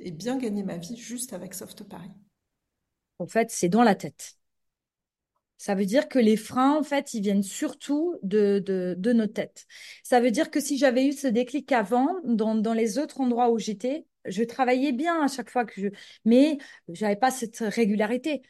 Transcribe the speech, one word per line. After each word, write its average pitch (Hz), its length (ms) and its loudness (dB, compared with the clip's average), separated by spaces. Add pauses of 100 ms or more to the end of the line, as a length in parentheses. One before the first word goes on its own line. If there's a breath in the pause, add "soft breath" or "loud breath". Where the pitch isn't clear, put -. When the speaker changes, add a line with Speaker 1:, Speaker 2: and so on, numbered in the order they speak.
Speaker 1:
et 180 80 -12
bien 208 260 -6
gagner 208 240 -4
ma 175 160 -6
vie 233 200 -12
juste - 360 -12
avec - 220 -12
Soft - 280 -16
Paris. 175 280 -16 (1080)
Speaker 2:
En 175 80 -6
fait, 220 240 0
c'est - 200 0
dans 208 120 4
la 214 140 6
tête. - 380 -12 (1300)
Ça 202 140 -2
veut 196 100 0
dire 269 240 0
que - 80 0
les 220 200 6
freins, 262 380 2
en 311 60 2
fait, 285 320 -4
ils 226 80 -4
viennent 202 220 2
surtout 302 800 -4
de, 202 420 2
de, 180 320 -2
de 214 160 0
nos 220 140 4
têtes. - 400 -8 (340 loud breath)
Ça - 180 4
veut 247 120 4
dire 311 180 0
que 302 100 -2
si 285 200 -2
j'avais 262 260 4
eu 285 60 2
ce 269 160 -4
déclic 247 440 -2
avant, 247 520 2
dans, 220 320 0
dans 220 180 0
les 226 240 0
autres 302 240 -4
endroits 240 300 2
où 226 80 2
j'étais, 247 480 -6 (180)
je 190 160 -4
travaillais 254 500 0
bien 320 300 0
à 277 60 2
chaque 240 240 -8
fois 247 120 0
que - 160 -12
je, 196 100 -2 (360 loud breath)
mais 269 320 6 (320 loud breath)
j'avais 202 260 -2
pas 254 140 2
cette 247 300 -6
régularité. 233 920 0